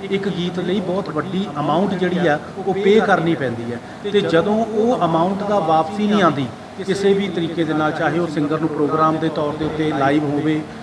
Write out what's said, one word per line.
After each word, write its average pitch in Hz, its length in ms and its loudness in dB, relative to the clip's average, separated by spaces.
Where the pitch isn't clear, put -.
ਇੱਕ 196 260 -2
ਗੀਤ 175 300 -4
ਲਈ 180 200 -2
ਬਹੁਤ 180 300 -4
ਵੱਡੀ 190 380 -4
ਅਮਾਊਂਟ 165 340 2
ਜਿਹੜੀ 175 340 0
ਆ 151 120 2
ਉਹ 196 160 -2
ਪੇ 202 260 6
ਕਰਨੀ 170 360 2
ਪੈਂਦੀ 117 380 -4
ਹੈ। 117 60 -8
ਤੇ 202 180 2
ਜਦੋਂ 196 440 2
ਉਹ 214 400 0
ਅਮਾਊਂਟ 175 380 0
ਦਾ 202 160 0
ਵਾਪਸੀ 165 480 0
ਨਹੀਂ 208 160 4
ਆਉਂਦੀ 143 240 2
ਕਿਸੇ 196 280 2
ਵੀ 196 140 0
ਤਰੀਕੇ 165 360 -2
ਦੇ 156 100 -2
ਨਾਲ, 151 180 0
ਚਾਹੇ 156 280 0
ਉਹ 175 80 0
ਸਿੰਗਰ 151 320 -2
ਨੂੰ 156 100 0
ਪ੍ਰੋਗਰਾਮ 156 480 2
ਦੇ 160 120 0
ਤੌਰ 151 260 -2
ਦੇ 156 100 -4
ਉੱਤੇ 151 320 -2
ਲਾਈਵ 143 260 2
ਹੋਵੇ, 151 380 0